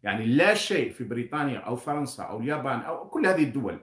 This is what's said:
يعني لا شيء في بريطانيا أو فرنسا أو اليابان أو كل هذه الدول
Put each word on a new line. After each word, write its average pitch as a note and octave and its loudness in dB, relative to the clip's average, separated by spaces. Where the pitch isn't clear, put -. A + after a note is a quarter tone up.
يعني G#2 0
لا D#3 6
شيء F#3+ 0
في - -10
بريطانيا A#2+ -4
أو A#2+ -4
فرنسا C#3+ -4
أو G#2+ -8
اليابان C3 -2
أو - -8
كل D#4 2
هذه F#3 6
الدول A#2 -2